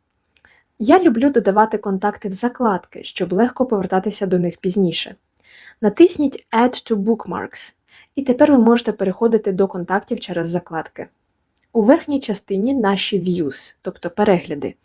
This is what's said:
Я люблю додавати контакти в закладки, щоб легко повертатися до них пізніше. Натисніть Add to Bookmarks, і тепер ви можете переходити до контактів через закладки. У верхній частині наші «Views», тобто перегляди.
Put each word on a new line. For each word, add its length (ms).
Я 240
люблю 280
додавати 480
контакти 500
в 40
закладки, 720
щоб 280
легко 340
повертатися 600
до 120
них 180
пізніше. 580
Натисніть 720
Add 400
to 120
Bookmarks, 720
і 80
тепер 300
ви 60
можете 340
переходити 600
до 160
контактів 520
через 280
закладки. 600
У 100
верхній 380
частині 540
наші 460
«Views», 640
тобто 280
перегляди. 640